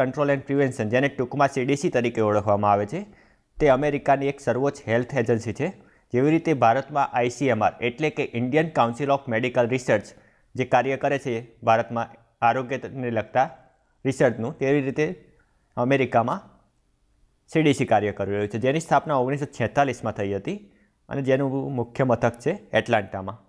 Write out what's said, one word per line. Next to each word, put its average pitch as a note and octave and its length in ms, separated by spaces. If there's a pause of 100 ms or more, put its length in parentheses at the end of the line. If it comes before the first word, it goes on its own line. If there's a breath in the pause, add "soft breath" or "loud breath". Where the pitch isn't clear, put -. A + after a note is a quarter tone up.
Control C3 260
and C#3 220
Prevention, C3+ 360
જેને B2+ 240
ટૂંકમાં C3+ 380
સી B2+ 180
ડી C#3+ 100
સી D#3 140
તરીકે A#2+ 320
ઓળખવામાં G#2 500
આવે G2+ 140
છે, E3 200 (520 soft breath)
તે D3+ 120
અમેરિકાની C#3 580
એક C#3 120
સર્વોચ્ચ C3+ 480
હેલ્થ A#2+ 280
એજન્સી A#2 380
છે. E3 200 (400 soft breath)
જેવી C3 160
રીતે D#3+ 240
ભારતમાં C3+ 600
આઈ B2 160
સી C3+ 180
એમ A2 160
આર, F#2 180
એટલે D3+ 280
કે - 240
ઇન્ડિયન B2+ 360
કાઉન્સિલ B2+ 420
ઓફ C#3 160
મેડિકલ B2 400
રિસર્ચ, A#2+ 380 (500 soft breath)
જે B2 100
કાર્ય B2+ 320
કરે C#3 220
છે A#2+ 440
ભારતમાં A2+ 440 (340)
આરોગ્યને B2 680
લગતા A#2 380 (580)
રિસર્ચનું, C3 520
તેવી C#3 240
રીતે C3+ 240 (720)
અમેરિકામાં B2+ 600 (1120)
સી D#3+ 100
ડી D3 120
સી A#2+ 120
કાર્ય G#2 260
કરી G2 200
રહ્યું G#2 160
છે, A2 100
જેની C3 220
સ્થાપના D3+ 360
ઓગણીસો C3 300
છેતાલીસમાં A#2+ 680
થઈ G2+ 200
હતી G2+ 260 (500 soft breath)
અને C#3 120
જેનું C3+ 520
મુખ્ય A#2+ 300
મથક A#2+ 360
છે D3+ 120 (220)
એટલાન્ટામાં. G#2 640 (120)